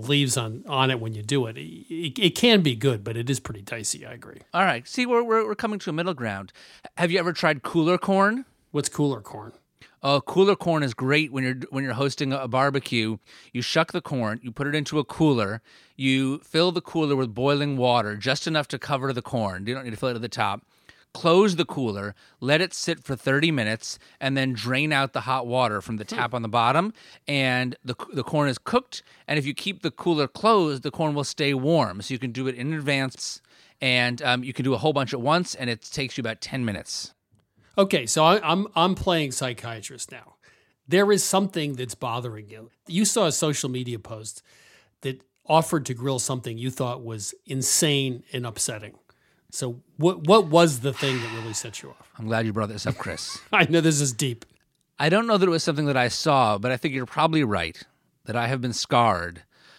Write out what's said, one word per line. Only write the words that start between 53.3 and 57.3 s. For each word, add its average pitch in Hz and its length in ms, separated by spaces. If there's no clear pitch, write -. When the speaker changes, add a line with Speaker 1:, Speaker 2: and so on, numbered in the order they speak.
Speaker 1:
<laughs> - 80
I 190 120
know 165 160
this 156 200
is 139 120
deep. 120 320
Speaker 2:
I 143 80
don't 208 200
know 220 100
that 190 100
it - 40
was 165 120
something 151 220
that 143 120
I 123 120
saw, 123 480
but 120 160
I 123 40
think 143 160
you're 131 120
probably 156 380